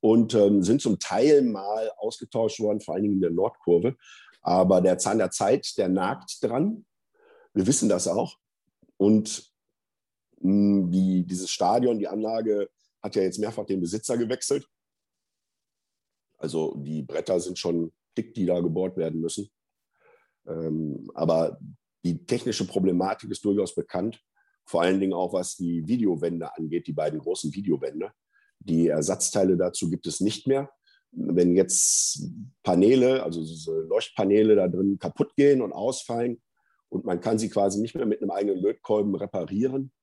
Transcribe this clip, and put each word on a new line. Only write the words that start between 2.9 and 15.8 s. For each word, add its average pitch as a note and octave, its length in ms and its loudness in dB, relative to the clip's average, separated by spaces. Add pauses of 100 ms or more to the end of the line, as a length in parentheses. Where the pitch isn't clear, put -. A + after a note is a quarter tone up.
allen F#2+ 80 -2
Dingen G#2 140 0
in F#2 40 0
der E2+ 100 0
Nordkurve. F2+ 680 0 (440)
Aber F#3 400 4
der F3+ 160 4
Zahn G#2+ 220 0
der - 120 0
Zeit, A#2 460 0
der F#2 140 0
nagt F#2+ 500 -2
dran. D3+ 460 -2 (680)
Wir F#2+ 140 0
wissen A2+ 240 2
das F#2 180 0
auch. F2 300 -4 (580)
Und, G#2+ 560 2 (880)
mh, G2+ 480 4
die, F#2 380 2
dieses F2+ 240 -8
Stadion, A#2 480 2
die G2 100 -4
Anlage G#2+ 600 -2 (320)
hat - 120 -10
ja G#2+ 60 2
jetzt F#2+ 200 0
mehrfach G#2 260 -4
den F#2+ 160 -2
Besitzer F2 340 -4
gewechselt. B2 500 -2 (1700)